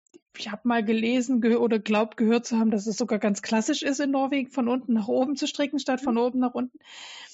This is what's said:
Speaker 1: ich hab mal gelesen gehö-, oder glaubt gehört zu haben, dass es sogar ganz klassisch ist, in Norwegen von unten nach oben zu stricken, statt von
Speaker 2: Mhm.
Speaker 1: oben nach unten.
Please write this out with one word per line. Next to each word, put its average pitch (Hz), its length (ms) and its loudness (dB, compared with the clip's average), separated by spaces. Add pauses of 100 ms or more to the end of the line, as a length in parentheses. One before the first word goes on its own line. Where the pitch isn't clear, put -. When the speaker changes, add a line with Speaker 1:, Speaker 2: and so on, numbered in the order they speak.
(380)
Speaker 1:
ich - 140 -12
hab 208 140 -8
mal 233 180 2
gelesen 233 580 2
gehö-, 233 180 4
oder 226 200 2
glaubt 214 380 0
gehört 233 280 2
zu 233 120 -2
haben, 226 140 4
dass 208 160 -2
es 214 100 -4
sogar 226 220 -2
ganz 208 220 0
klassisch 226 420 0
ist, 277 160 -2
in 285 120 0
Norwegen 269 400 0
von 247 160 0
unten 247 260 0
nach 214 140 0
oben 262 280 0
zu 294 120 -4
stricken, 285 320 -2
statt 262 220 -2
von 262 140 0
Speaker 2:
Mhm. 233 60 2
Speaker 1:
oben 247 180 0
nach 247 160 0
unten. 247 240 -6 (540)